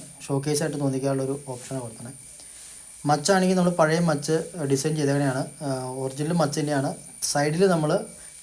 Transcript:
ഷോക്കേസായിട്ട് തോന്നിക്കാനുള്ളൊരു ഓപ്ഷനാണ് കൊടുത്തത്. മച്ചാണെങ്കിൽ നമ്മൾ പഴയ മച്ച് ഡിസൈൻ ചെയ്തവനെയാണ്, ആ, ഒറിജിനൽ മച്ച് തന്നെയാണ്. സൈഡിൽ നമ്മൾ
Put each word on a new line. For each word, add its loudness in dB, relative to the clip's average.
ഷോക്കേസായിട്ട് 0
തോന്നിക്കാനുള്ളൊരു 0
ഓപ്ഷനാണ് -8
കൊടുത്തത്. -14
മച്ചാണെങ്കിൽ 4
നമ്മൾ 4
പഴയ 6
മച്ച് 0
ഡിസൈൻ 2
ചെയ്തവനെയാണ്, 2
ആ, -2
ഒറിജിനൽ -2
മച്ച് 0
തന്നെയാണ്. 0
സൈഡിൽ 2
നമ്മൾ 2